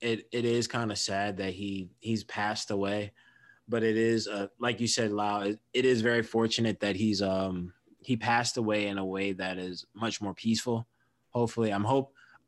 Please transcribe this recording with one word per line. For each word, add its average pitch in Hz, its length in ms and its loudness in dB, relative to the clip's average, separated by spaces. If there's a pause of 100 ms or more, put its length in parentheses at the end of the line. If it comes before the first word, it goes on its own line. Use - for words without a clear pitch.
it, 113 320 -2
it 120 120 0
is 117 220 2
kinda 110 300 -2
sad 98 400 -2
that 95 160 -4
he, 95 380 -6 (100)
he's 110 240 -2
passed 107 480 -4
away, 101 400 -2 (560)
but 113 160 2
it 110 120 4
is, 113 300 4
uh, 101 220 -4 (100)
like 120 220 0
you 117 80 0
said, 110 240 2
Lau, 104 300 0
it, 104 180 -2 (140)
it 127 100 2
is 127 160 6
very 117 220 4
fortunate 113 580 0
that 101 160 0
he's, 101 260 2
um, 95 500 -2 (280)
he 127 160 -2
passed 120 400 0
away 107 320 0
in 98 100 -4
a 95 60 -2
way 95 280 -2
that 92 260 -6
is 92 360 -8
much 107 260 -4
more 98 140 -6
peaceful. 113 540 -2 (420)
Hopefully, 113 400 0
I'm 98 140 0
hope-, 135 300 2 (340)